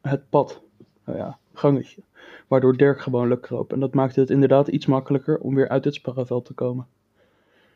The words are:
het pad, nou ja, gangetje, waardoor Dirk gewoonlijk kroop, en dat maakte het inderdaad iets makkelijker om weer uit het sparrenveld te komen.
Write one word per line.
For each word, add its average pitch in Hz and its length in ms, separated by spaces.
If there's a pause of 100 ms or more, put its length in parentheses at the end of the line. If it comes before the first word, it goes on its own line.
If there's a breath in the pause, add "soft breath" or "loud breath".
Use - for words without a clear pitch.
het 135 300
pad, - 320 (420)
nou - 140
ja, 107 200 (140)
gangetje, 139 500 (460 loud breath)
waardoor 131 280
Dirk 139 240
gewoonlijk 123 420
kroop, - 300
en 131 80
dat 131 140
maakte 135 260
het 131 100
inderdaad 139 380
iets - 180
makkelijker 139 520
om 131 160
weer 135 140
uit 135 160
het 143 100
sparrenveld 123 500
te - 100
komen. 123 320 (880)